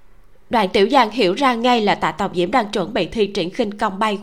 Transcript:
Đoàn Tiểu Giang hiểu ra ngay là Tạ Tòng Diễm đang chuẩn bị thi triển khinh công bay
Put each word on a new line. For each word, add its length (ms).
Đoàn 200
Tiểu 200
Giang 220
hiểu 220
ra 200
ngay 280
là 140
Tạ 160
Tòng 240
Diễm 160
đang 200
chuẩn 220
bị 120
thi 220
triển 220
khinh 280
công 220
bay 240